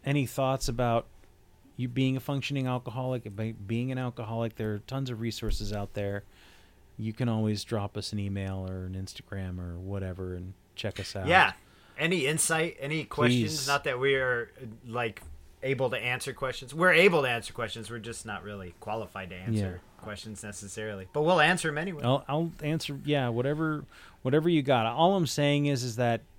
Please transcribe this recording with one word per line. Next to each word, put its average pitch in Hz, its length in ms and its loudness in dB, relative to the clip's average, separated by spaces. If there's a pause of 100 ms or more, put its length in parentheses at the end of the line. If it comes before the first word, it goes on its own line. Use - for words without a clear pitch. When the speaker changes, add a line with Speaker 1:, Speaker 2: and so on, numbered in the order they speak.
Speaker 1:
any 139 200 2
thoughts 135 440 0
about 120 380 2 (680)
you 123 140 -2
being 131 260 2
a 131 60 -2
functioning 139 460 -2
alcoholic, 127 580 -4
about 107 420 -6
being 120 240 0
an 127 60 -2
alcoholic, 117 580 -4
there 107 200 -2
are 101 40 -6
tons 135 300 -4
of 113 100 -6
resources 110 540 -2
out 101 200 -4
there. 101 300 -2 (760)
You 110 140 -4
can 123 160 0
always 110 380 2
drop 101 320 -2
us - 160 -6
an 104 60 -2
email 98 500 -4
or 92 160 -6
an 92 80 -6
Instagram 95 680 -8
or 87 180 -6
whatever 92 580 -6
and 92 180 -10 (220)
check - 240 -6
us - 160 -10
out. 95 120 -4
Speaker 2:
Yeah. 160 240 6 (460)
Any 160 300 0
insight, 160 520 0
any 147 240 -4
questions? 123 380 4 (100)
Speaker 1:
Please. 135 160 -4
Speaker 2:
Not 143 180 2
that 127 140 -2
we 135 160 4
are, 127 360 0 (360)
like, 117 340 -4 (420)
able 131 260 0
to 127 80 -2
answer 123 340 -2
questions. 127 420 -6
We're 175 200 6
able 170 300 8
to 127 60 2
answer 117 220 -2
questions. 110 380 -6
We're 117 100 -8
just 113 260 -12
not 101 180 -8
really 98 360 -10
qualified 101 520 -8
to 92 40 -10
answer 95 460 -2
Speaker 1:
Yeah. - 220 -20
Speaker 2:
questions 107 400 -10
necessarily. 104 680 -8
But 147 120 2
we'll 170 180 6
answer 165 280 4
'em 147 80 -2
anyway. 165 260 -4
Speaker 1:
I'll, 131 240 2
I'll 160 240 0 (100)
answer, 151 420 -2
yeah, 143 260 2
whatever, 147 540 0 (380)
whatever 156 260 4
you 160 140 6
got. 127 240 4
All 160 300 4
I'm 170 120 4
saying 143 380 4
is, 139 180 2
is 120 120 -4
that 117 260 2 (180)